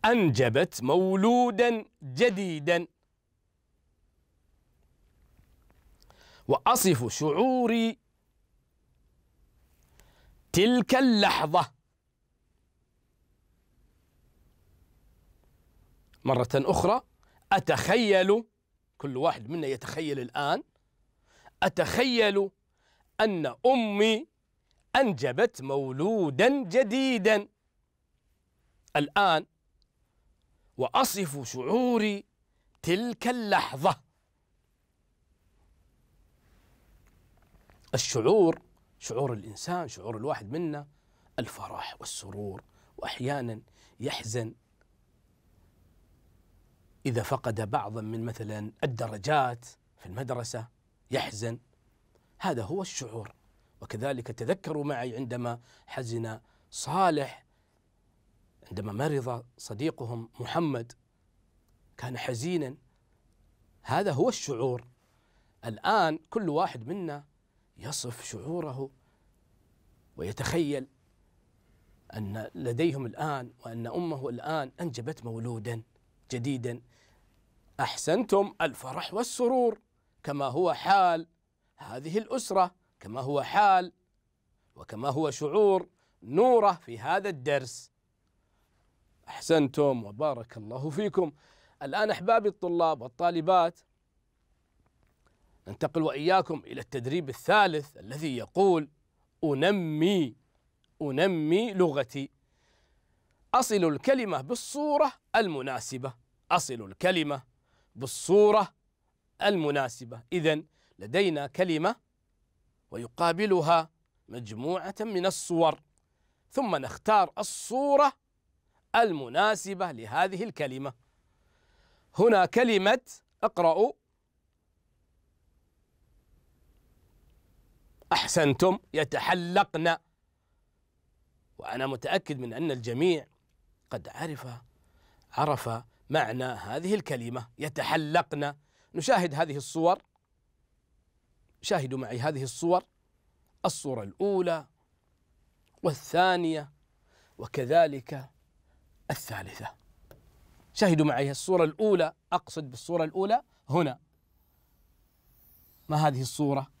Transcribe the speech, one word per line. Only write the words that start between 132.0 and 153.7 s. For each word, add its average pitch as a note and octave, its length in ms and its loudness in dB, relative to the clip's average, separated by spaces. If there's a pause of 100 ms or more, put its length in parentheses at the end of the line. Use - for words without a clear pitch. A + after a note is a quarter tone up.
من A#2+ 140 -8
أن D3 180 -4
الجميع B2+ 560 0 (640)
قد G2+ 180 -8
عرف، D3 400 -10 (840)
عرف C#3+ 380 -2 (400)
معنى B2+ 340 0
هذه B2+ 520 -4
الكلمة، B2 640 -8
يتحلقن. D3 960 -2 (400)
نشاهد F3 380 2
هذه D3 240 -2
الصور، E3 440 0 (1600)
شاهدوا C3+ 380 -2
معي A#2+ 200 -8
هذه C#3 240 -4
الصور، E3+ 400 0 (840)
الصورة C3 380 -4
الأولى F3 640 -2 (1160)
والثانية E3 880 0 (640)
وكذلك C#3 920 0 (800)
الثالثة. G#2 640 -10 (960)
شاهدوا E3 320 6
معي C#3 260 0
الصورة F3 320 2
الأولى، E3+ 500 2 (200)
أقصد D3+ 380 -6
بالصورة E3 320 -4
الأولى F#3+ 400 0 (260)
هنا. C#3+ 300 0 (1900)